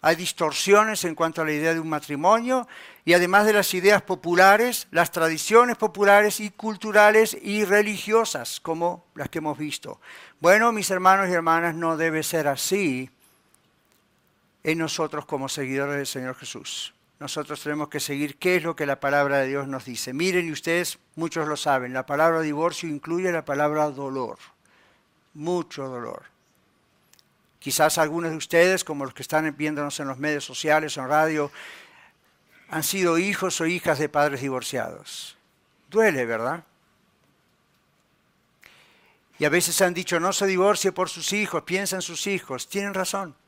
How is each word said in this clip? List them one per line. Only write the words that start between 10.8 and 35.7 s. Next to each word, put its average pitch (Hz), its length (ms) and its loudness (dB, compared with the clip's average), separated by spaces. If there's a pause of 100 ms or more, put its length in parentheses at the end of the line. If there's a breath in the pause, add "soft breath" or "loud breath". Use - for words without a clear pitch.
hermanos 190 380 4
y 180 60 0
hermanas, 165 420 2
no 165 220 -2
debe 156 260 0
ser 151 240 -2
así 139 640 -2 (1500)
en 160 140 0
nosotros 156 480 -4
como 135 240 -6
seguidores 139 480 -4
del 139 100 -6
Señor 127 280 -10
Jesús. - 580 -14 (260)
Nosotros 147 420 -10
tenemos 147 280 -6
que 151 100 -8
seguir 143 380 -6
qué 180 180 0
es 165 80 0
lo 165 140 -4
que 151 80 -2
la 139 160 -2
palabra 139 380 2
de 135 80 0
Dios 139 200 -4
nos 135 160 -8
dice. 127 300 -10
Miren, 175 340 0
y 156 60 -6
ustedes, 165 460 -2 (180)
muchos 160 280 -4
lo 151 120 -4
saben, 127 340 0
la 131 140 -6
palabra 160 340 2
divorcio 160 480 -2
incluye 165 460 -4
la 160 100 -4
palabra 151 460 0
dolor, 135 480 -8 (960 soft breath)
mucho 151 560 -6
dolor. 123 340 -12 (1400)
Quizás 151 380 2
algunos 165 340 -2
de 160 60 -6
ustedes, 175 480 2
como 143 180 -8
los 127 100 -10
que - 80 -16
están 156 360 -2
viéndonos 147 420 -4
en 143 80 -6
los 131 100 -8
medios 147 280 -4
sociales 151 520 0
o 143 40 -8
en 131 80 -8
radio, 151 420 2 (1160 loud breath)
han 156 140 -6
sido 175 340 2
hijos 190 420 -2
o 165 60 0
hijas 165 340 0
de 151 80 0
padres 143 340 0
divorciados. - 960 -8 (520)